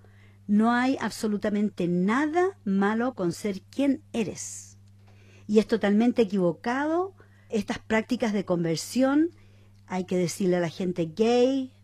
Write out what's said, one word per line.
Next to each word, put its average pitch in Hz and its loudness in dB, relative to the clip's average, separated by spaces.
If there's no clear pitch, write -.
"No 214 4
hay 254 0
absolutamente 208 -2
nada 294 0
malo 220 0
con 175 -2
ser 190 -6
quien 269 -2
eres. - -8
Y 208 4
es 202 6
totalmente 220 2
equivocado 247 -2
estas 220 -6
prácticas 220 -2
de 202 -2
conversión. 240 0
Hay 185 -4
que 180 -2
decirle 180 0
a - 0
la 170 0
gente 180 -4
gay, 247 2